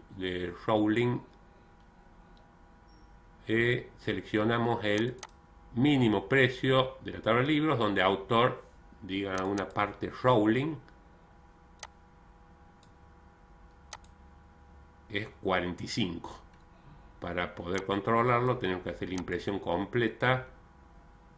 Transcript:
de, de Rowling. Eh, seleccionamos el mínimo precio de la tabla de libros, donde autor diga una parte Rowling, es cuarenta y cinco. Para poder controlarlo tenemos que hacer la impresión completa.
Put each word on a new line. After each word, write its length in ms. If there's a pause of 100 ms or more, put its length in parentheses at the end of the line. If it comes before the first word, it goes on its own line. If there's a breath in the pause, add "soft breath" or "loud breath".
(180)
de, 120
de 240 (120)
Rowling. 540 (2250)
Eh, 500
seleccionamos 840
el 320 (580)
mínimo 560
precio 720
de 120
la 80
tabla 200
de 60
libros, 320
donde 220
autor 600 (380)
diga 420
una 240
parte 440 (100)
Rowling, 540 (4000)
es 180 (140)
cuarenta 420
y 40
cinco. 520 (800)
Para 360
poder 300
controlarlo 720
tenemos 260
que 80
hacer 180
la 60
impresión 440
completa. 880 (920)